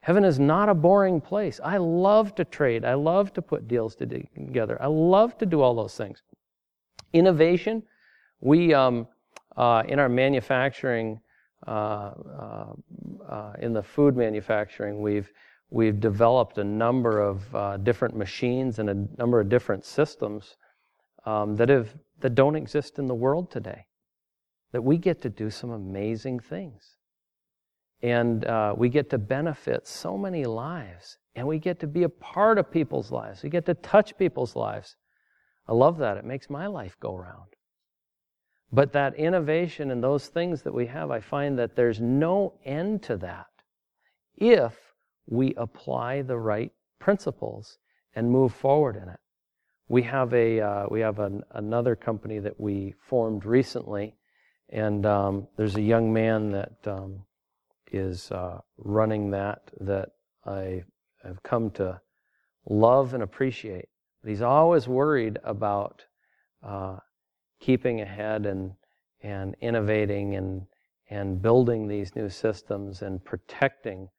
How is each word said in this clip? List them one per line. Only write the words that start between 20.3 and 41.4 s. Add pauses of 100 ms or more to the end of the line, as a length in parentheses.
um,
that
have, (240)
that
don't
exist
in
the
world
today, (840)
that
we
get
to
do
some
amazing
things. (1040)
And,
uh,
we
get
to
benefit
so
many
lives, (180)
and
we
get
to
be
a
part
of
people's
lives.
We
get
to
touch
people's
lives. (680)
I
love
that.
It
makes
my
life
go
round. (1200)
But
that
innovation
and
those
things
that
we
have,
I
find